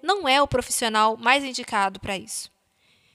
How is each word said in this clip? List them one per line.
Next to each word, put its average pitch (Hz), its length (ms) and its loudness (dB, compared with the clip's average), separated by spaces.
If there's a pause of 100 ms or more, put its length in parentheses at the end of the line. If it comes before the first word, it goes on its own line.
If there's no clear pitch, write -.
não 370 240 0
é 269 160 4
o 277 60 2
profissional 220 680 0
mais 247 280 2
indicado 220 560 -4
para 196 160 -6
isso. - 340 -12 (640)